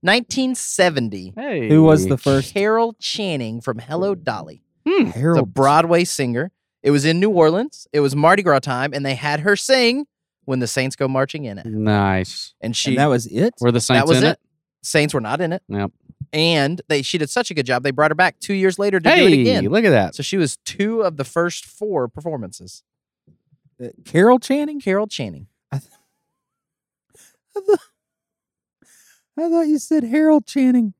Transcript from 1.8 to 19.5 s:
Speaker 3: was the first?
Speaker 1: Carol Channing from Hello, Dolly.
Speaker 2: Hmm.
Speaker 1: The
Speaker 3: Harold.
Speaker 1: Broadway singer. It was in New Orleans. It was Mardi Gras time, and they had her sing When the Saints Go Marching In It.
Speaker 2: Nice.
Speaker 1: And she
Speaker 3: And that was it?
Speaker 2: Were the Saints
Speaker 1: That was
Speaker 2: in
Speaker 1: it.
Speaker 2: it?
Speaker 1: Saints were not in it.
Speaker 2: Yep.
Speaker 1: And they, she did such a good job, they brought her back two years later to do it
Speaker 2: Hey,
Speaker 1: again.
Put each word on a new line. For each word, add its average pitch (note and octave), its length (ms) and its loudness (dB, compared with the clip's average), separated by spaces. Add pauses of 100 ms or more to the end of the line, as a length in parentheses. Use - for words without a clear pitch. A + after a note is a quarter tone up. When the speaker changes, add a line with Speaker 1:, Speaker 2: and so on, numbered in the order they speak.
Speaker 3:
was D#3+ 240 6
the C#3 100 0
first? C3+ 360 -2
Speaker 1:
Carol A3 460 0
Channing C3 600 -6
from A2+ 200 -6
Hello, F3 360 -4
Dolly. G#2+ 480 -10 (240)
Speaker 2:
Hmm. F4 180 2
Speaker 1:
The - 60 -6
Speaker 3:
Harold. C#3+ 420 0
Speaker 1:
Broadway E3 520 4
singer. C3 460 -4 (340)
It C#3+ 60 4
was C#3+ 120 2
in E3 160 2
New G#3 120 2
Orleans. F3 600 2
It D3 80 0
was C#3 160 0
Mardi E3+ 280 4
Gras D3 160 2
time, C3 340 -6
and C#3 120 -6
they C3+ 100 -4
had D3 260 -4
her G3+ 160 2
sing C4 480 0 (400)
When C3 140 -4
the B2 80 -2
Saints C3 280 -4
Go C#3 140 -2
Marching C3+ 360 -4
In G2+ 120 -12
It. - 80 -16
Speaker 2:
Nice. G#2 960 -2
Speaker 1:
And A#2 140 -6
she - 160 -2
Speaker 3:
And B2+ 80 0
that C#3+ 80 4
was A#2+ 180 0
it? D#3+ 340 -2
Speaker 2:
Were B2 140 2
the A#2 80 0
Saints B2+ 200 4
Speaker 1:
That C#3+ 60 0
was C3 120 4
Speaker 2:
in - 60 2
Speaker 1:
it. - 80 4
Speaker 2:
it? - 60 -10 (440)
Speaker 1:
Saints D3+ 300 0
were C#3+ 60 -2
not A#2+ 220 -4
in E3 100 -2
it. F#3 160 -8
Speaker 2:
Yep. G2+ 240 -4 (400)
Speaker 1:
And D#3+ 560 0
they, C#3+ 140 0
she F3 160 -6
did D3+ 120 -2
such A#3+ 220 -4
a - 20 -10
good D3 120 -4
job, B2+ 180 -2
they C#3 80 -2
brought D3+ 200 2
her D#3 40 -4
back E3+ 240 2
two - 140 -6
years F#3+ 260 0
later G3+ 200 0
to D#3+ 40 -8
do G#3+ 60 4
it E4 60 6 (140)
Speaker 2:
Hey, D3 120 4
Speaker 1:
again. F#3 240 2